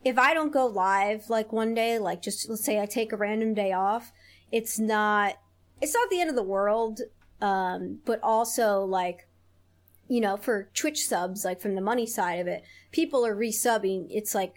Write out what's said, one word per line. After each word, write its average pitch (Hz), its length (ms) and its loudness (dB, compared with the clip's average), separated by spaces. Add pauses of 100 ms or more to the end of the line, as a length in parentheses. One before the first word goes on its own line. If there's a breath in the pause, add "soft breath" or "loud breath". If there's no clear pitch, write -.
if 254 140 0
I 262 160 6
don't 311 180 0
go 269 140 4
live, 196 640 2
like, 220 240 0
one 220 200 0
day, 226 260 2
like, 175 220 -4
just, - 280 -6
let's 220 160 -6
say 208 160 0
I 208 40 -2
take 226 280 -4
a 214 40 -4
random 214 360 0
day 196 180 0
off, 196 400 0 (400 soft breath)
it's 226 280 -2
not, 208 560 2 (440)
it's - 140 -2
not 480 160 2
the 370 100 0
end 339 100 2
of 277 60 -2
the 226 80 2
world, 208 560 0 (400)
um, 190 640 -2
but 226 180 -2
also, 220 640 2
like, 185 440 -2 (840)
you 240 100 2
know, 202 160 2
for 208 380 -4
Twitch 302 340 -2
subs, 185 380 -4
like, 180 160 -4
from 202 140 -2
the 190 60 -2
money 226 240 0
side 175 340 -2
of 175 80 -4
it, 175 160 -6 (280 soft breath)
people 302 340 0
are 214 100 0
resubbing. 208 760 0
It's, 214 260 -4
like, 185 220 -4